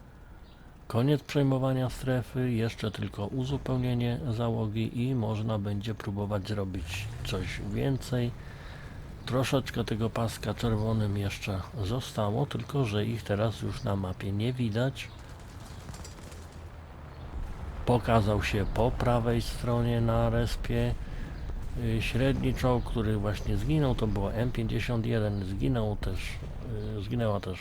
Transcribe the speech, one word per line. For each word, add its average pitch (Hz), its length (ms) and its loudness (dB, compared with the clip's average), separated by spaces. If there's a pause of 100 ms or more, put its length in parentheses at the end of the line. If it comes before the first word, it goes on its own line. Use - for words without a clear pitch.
(880)
Koniec 135 340 4
przejmowania 131 680 2
strefy. 127 640 0
Jeszcze 110 380 0
tylko 101 360 -4
uzupełnienie 123 920 0 (120)
załogi 113 800 0
i 135 60 2
można 110 440 0
będzie 104 360 -2
próbować 101 540 -2
zrobić 95 580 -4 (180)
coś - 360 -2 (100)
więcej. 123 600 0 (960)
Troszeczkę 123 580 0
tego 110 260 0
paska 113 440 -2
czerwonym 110 640 2
jeszcze 98 420 -2 (240)
zostało, 113 600 0
tylko 131 380 0
że 104 200 2
ich 113 180 -2
teraz 107 400 0
już 104 200 -4
na 101 140 0
mapie 98 360 -2
nie 110 200 0
widać. 123 560 0 (2750)
Pokazał 110 560 6
się 101 320 2
po 113 160 4
prawej 117 520 4
stronie 120 580 2
na 117 300 4
respie, 117 640 2 (880)
y, 113 180 2
średni 127 520 2
czołg, 123 300 4
który 110 320 2
właśnie 104 400 0
zginął, 131 380 4
to 117 120 2
było 101 260 2
M 117 200 2
pięćdziesiąt 113 540 0
jeden. 104 380 2
Zginął 107 520 2
też, 92 240 -2 (800)
y, 98 40 -4
zginęła 110 380 2
też 90 200 -4